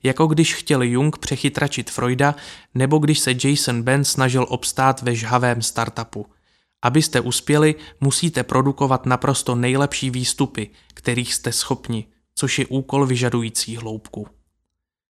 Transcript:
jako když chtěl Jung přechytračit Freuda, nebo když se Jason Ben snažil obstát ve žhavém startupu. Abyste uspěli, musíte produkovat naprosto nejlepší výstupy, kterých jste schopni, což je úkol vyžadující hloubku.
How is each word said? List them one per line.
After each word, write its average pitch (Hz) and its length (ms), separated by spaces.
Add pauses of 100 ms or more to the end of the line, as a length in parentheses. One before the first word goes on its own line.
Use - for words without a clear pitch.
jako 131 240
když 156 280
chtěl 131 280
Jung 127 340
přechytračit - 720
Freuda, 127 440 (380)
nebo 135 240
když 151 220
se 131 140 (100)
Jason 135 380
Ben 135 240
snažil 131 440
obstát 131 520
ve 120 140
žhavém 120 460
startupu. 110 640 (560)
Abyste 135 380
uspěli, 147 560 (260)
musíte 139 420
produkovat 131 640
naprosto 127 500
nejlepší 131 540
výstupy, 123 600 (240)
kterých 123 400
jste - 180
schopni, 117 540 (300)
což - 240
je 131 60
úkol 135 400
vyžadující 120 720
hloubku. 113 500 (840)